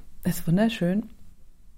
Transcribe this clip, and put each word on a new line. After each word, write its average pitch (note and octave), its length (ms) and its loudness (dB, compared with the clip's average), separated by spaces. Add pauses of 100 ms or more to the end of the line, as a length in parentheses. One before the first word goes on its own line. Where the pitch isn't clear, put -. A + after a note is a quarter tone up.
(240)
ist - 240 0
wunderschön. G3 600 2 (680)